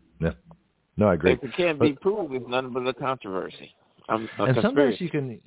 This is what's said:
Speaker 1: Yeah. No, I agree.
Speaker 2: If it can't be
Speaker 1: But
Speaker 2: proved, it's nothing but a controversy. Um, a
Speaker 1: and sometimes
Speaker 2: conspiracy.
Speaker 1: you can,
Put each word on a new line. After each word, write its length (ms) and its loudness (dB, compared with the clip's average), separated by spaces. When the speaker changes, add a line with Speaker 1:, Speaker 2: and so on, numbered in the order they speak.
Speaker 1:
Yeah. 100 0
No, 120 4
I 80 4
agree. 180 4
Speaker 2:
If 100 -2
it 140 -10
can't 200 2
be 140 4
Speaker 1:
But 100 -10
Speaker 2:
proved, 320 -2
it's 140 -6
nothing 240 -2
but 160 -4
a 60 0
controversy. 840 -8
Um, 300 -2
a 60 -2
Speaker 1:
and 120 4
sometimes 420 2
Speaker 2:
conspiracy. 60 -6
Speaker 1:
you 60 -4
can, 380 -6